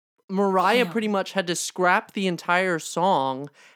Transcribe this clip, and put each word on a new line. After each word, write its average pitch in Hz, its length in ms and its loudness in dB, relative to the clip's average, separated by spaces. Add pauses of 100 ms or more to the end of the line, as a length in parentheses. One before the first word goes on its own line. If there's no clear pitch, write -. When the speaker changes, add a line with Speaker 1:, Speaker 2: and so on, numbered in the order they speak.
(300)
Speaker 1:
Mariah 196 540 2
Speaker 2:
Damn. 175 80 -4
Speaker 1:
pretty 214 160 -2
much 196 260 -2
had 190 140 -2
to 175 80 -2
scrap 185 580 0
the 190 140 -2
entire 180 500 0
song 147 720 -2 (260)